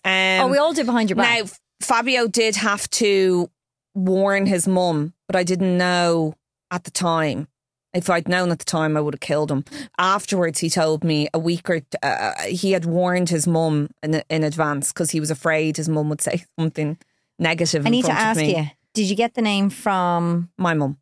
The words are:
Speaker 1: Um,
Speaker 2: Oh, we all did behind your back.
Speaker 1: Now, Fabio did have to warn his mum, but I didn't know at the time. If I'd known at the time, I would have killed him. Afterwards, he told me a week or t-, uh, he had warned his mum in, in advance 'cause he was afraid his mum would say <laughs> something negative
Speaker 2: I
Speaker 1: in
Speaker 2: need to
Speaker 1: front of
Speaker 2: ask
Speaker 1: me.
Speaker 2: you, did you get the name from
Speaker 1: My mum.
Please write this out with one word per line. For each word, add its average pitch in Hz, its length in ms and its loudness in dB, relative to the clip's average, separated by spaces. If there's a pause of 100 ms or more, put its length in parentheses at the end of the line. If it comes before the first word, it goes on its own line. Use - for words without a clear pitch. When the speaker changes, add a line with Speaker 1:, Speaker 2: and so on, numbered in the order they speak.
Speaker 1:
Um, 190 360 2
Speaker 2:
Oh, 185 60 4
we 277 120 2
all 311 140 2
did 269 120 0
behind 226 240 0
your 185 80 0
back. 233 280 2
Speaker 1:
Now, - 40 -12 (320)
Fabio 240 460 2
did 220 300 0
have 202 340 -2
to 190 580 2 (460)
warn 190 500 2
his 190 220 0
mum, 175 460 0 (140)
but - 80 -2
I 180 80 2
didn't 180 340 0
know 170 580 2 (340)
at 180 140 -8
the - 80 -12
time. 156 560 0 (460)
If 175 160 -2
I'd 170 180 0
known 180 240 0
at 165 80 -2
the - 60 -16
time, 156 320 0
I 151 40 2
would 151 120 -4
have - 80 -14
killed 151 280 -2
him. 143 140 -2 (340)
Afterwards, 185 600 0
he 165 100 -2
told 156 340 0
me 151 300 0
a 165 60 -2
week 170 300 -2
or 165 100 0
t-, 139 60 -10 (180)
uh, 107 300 -2 (100)
he 185 300 0
had 175 120 0
warned 180 440 0
his 165 180 0
mum 160 420 2 (140)
in, 156 260 0
in 156 140 0
advance 151 480 -2
'cause 160 200 -4
he 160 100 -2
was 151 100 -4
afraid 156 460 0
his 160 120 -4
mum 151 200 0
would 151 120 -6
say - 300 -4
<laughs> - 80 -8
something 156 380 -4 (420)
negative 165 460 0
Speaker 2:
I - 20 2
Speaker 1:
in 226 40 4
Speaker 2:
need 247 100 2
to 247 60 0
Speaker 1:
front 233 120 0
of 220 60 2
Speaker 2:
ask 220 140 0
Speaker 1:
me. 156 180 0
Speaker 2:
you, 151 80 -2 (280)
did 208 160 0
you 202 60 -2
get 233 180 0
the 240 80 -4
name 202 280 2
from 175 880 0
Speaker 1:
My 175 160 0
mum. 143 280 -2